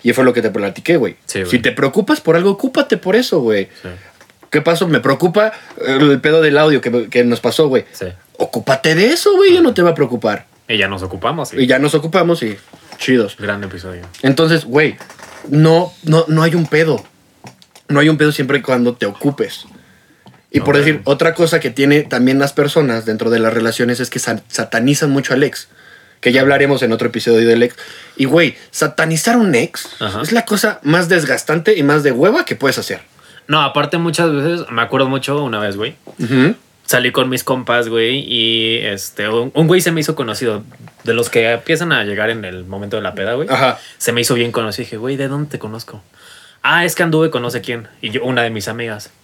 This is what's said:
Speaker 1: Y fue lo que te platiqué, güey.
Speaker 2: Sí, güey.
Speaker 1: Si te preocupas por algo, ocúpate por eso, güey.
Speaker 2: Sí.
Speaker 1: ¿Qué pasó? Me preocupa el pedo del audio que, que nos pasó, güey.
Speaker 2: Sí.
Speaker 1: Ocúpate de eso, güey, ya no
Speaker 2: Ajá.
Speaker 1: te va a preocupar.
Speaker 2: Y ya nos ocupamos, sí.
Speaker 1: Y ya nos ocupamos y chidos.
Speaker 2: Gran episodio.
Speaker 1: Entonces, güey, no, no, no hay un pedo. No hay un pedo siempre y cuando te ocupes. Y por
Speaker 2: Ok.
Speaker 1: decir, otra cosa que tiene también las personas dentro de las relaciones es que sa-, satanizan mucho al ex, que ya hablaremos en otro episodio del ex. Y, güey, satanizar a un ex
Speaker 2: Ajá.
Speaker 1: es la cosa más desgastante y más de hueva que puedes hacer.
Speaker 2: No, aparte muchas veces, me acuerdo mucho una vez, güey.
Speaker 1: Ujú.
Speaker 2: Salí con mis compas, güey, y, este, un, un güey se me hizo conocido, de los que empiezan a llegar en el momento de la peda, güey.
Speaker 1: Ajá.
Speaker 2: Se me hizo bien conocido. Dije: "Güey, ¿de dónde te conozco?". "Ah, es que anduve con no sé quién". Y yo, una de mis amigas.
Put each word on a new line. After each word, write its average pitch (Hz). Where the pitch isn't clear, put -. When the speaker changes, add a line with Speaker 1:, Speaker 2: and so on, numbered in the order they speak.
Speaker 1:
Y 120
fue 131
lo 120
que 117
te 107
platiqué, 101
güey. 98
Speaker 2:
Sí, -
güey. 90
Speaker 1:
Si 123
te 120
preocupas 196
por 160
algo, 185
ocúpate 262
por 185
eso, 226
güey. 107
Speaker 2:
Sí. 92
Speaker 1:
¿Qué 151
pasó? 170
Me 139
preocupa 175
el 135
pedo 151
del 147
audio 151
que, 117
que 123
nos 117
pasó, 139
güey. 131
Speaker 2:
Sí. 95
Speaker 1:
Ocúpate -
de 208
eso, 392
güey, 370
ya 359
no 277
Speaker 2:
Ajá. -
Speaker 1:
te 180
va 175
a 160
preocupar. 117
Speaker 2:
Y 113
ya 98
nos 95
ocupamos, 113
sí. -
Speaker 1:
Y 131
ya 127
nos 147
ocupamos 165
y 104
chidos. 117
Speaker 2:
Gran 101
episodio. 92
Speaker 1:
Entonces, 160
güey, 127
no, 160
no, 160
no 156
hay 165
un 170
pedo. 156
No 143
hay 156
un 160
pedo 151
siempre 139
y 117
cuando 123
te 110
ocupes. -
Y 143
por 143
Speaker 2:
Ok. 139
Speaker 1:
decir, 147
otra 160
cosa 165
que 135
tiene 139
también 131
las 139
personas 143
dentro 110
de 117
las 110
relaciones 117
es 123
que -
sa-, 113
satanizan 135
mucho 135
al 139
ex, -
que 120
ya 131
hablaremos 139
en 113
otro 113
episodio 117
del 117
ex. 120
Y, 135
güey, 147
satanizar 160
a -
un 190
ex -
Speaker 2:
Ajá. 107
Speaker 1:
es 151
la 226
cosa 208
más 165
desgastante 160
y 156
más 143
de 139
hueva 202
que 110
puedes 131
hacer. 101
Speaker 2:
No, 151
aparte 143
muchas 165
veces, 160
me 117
acuerdo 131
mucho 135
una 113
vez, 98
güey. 110
Speaker 1:
Ujú. 135
Speaker 2:
Salí 123
con 131
mis 127
compas, 120
güey, 113
y, 113
este, 104
un, 117
un 165
güey 180
se 170
me 160
hizo 151
conocido, 110
de 113
los 117
que 113
empiezan 160
a 117
llegar 104
en 113
el 90
momento 101
de 104
la 92
peda, 101
güey. 143
Speaker 1:
Ajá. 131
Speaker 2:
Se 117
me 120
hizo 120
bien 120
conocido. 113
Dije: 113
"Güey, 127
¿de 135
dónde 147
te -
conozco?". 110
"Ah, 165
es 165
que 180
anduve 160
con 120
no 120
sé 120
quién". 117
Y 110
yo, 117
una 123
de 117
mis 107
amigas. 113